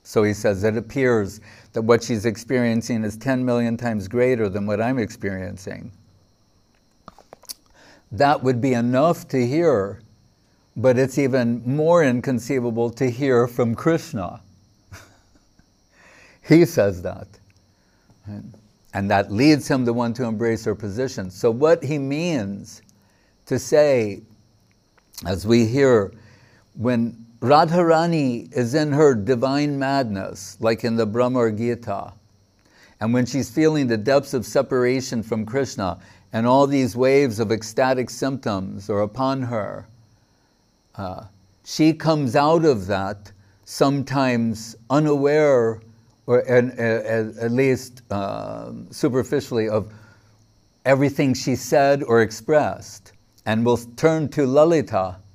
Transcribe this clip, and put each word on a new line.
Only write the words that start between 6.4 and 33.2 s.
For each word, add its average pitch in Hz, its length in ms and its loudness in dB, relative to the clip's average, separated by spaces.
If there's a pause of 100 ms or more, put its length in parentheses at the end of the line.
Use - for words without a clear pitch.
That 139 320 2
would 127 180 0
be 135 120 2
enough 131 560 0
to 127 160 0
hear, 120 560 0 (760)
but 123 200 4
it's 131 200 0
even 123 480 0
more 156 380 2
inconceivable 120 880 0
to 131 180 -2
hear 123 360 2
from 120 300 -2
Krishna. 143 680 -4 (500)
<laughs> - 80 -20 (1500)
He 160 180 8
says 95 360 0
that. - 260 -12 (1000)
Right? 101 160 -14 (500)
And 98 160 -2
that 101 220 2
leads 139 360 4
him, 131 160 0
the 120 80 0
one, 117 220 -2
to 127 100 -6
embrace 113 400 -2
her 107 120 -2
position. 104 540 -8
So 117 220 0
what 156 320 2
he 147 140 -4
means 135 840 -6 (680)
to 127 120 -2
say, 127 600 2 (1040)
as 92 200 -4
we 117 200 4
hear, 120 480 2 (640)
when 117 500 -2 (160)
Radharani 160 1120 2
is 123 220 -2
in 151 180 0
her 143 200 6
divine 131 640 -2
madness, 127 840 -4
like 113 240 0
in 113 100 0
the 113 100 2
Brahmar 120 460 0
Gita, 110 640 -6 (880)
and 113 120 0
when 123 120 2